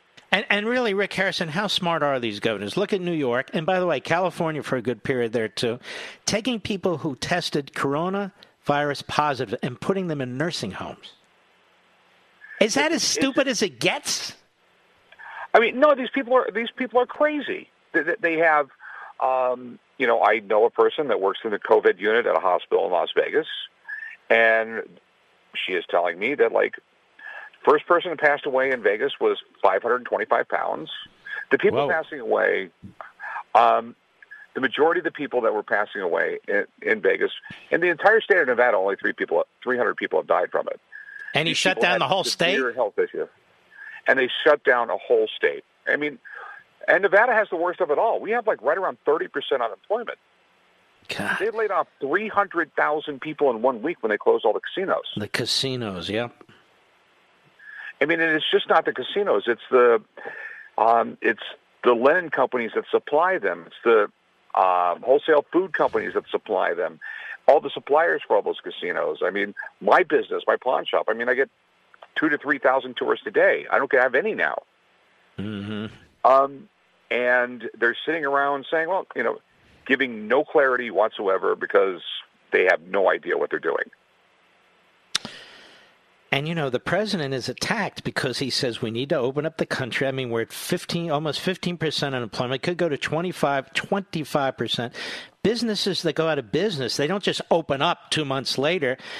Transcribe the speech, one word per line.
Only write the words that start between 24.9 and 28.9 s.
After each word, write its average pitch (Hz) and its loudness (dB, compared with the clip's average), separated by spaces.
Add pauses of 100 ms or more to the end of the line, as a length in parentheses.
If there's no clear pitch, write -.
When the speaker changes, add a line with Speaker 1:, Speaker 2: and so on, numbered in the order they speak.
Speaker 2:
she - -6
is 85 0
telling 87 2
me 123 -2
that, 113 4
like, 104 0 (840)
first 147 4
person 170 2
that 139 -6
passed 143 2
away 131 2
in 123 -2
Vegas 107 2